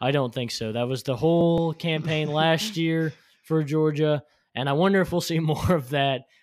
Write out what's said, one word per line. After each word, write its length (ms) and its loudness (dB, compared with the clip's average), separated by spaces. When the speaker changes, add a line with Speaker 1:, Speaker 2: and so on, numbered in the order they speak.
Speaker 1:
I 100 0
don't 220 0
think 180 -6
so. 220 -6
That 160 -2
was 140 -4
the 140 -4
whole 560 2
campaign 560 -4
Speaker 2:
<laughs> 40 -4
Speaker 1:
last 440 0
year 360 0
for 180 0
Georgia, 600 2
and 140 -2
I 40 2
wonder 280 4
if 100 0
we'll 100 0
see 200 -2
<laughs> 0 -
more 320 0
of 180 0
that, 320 0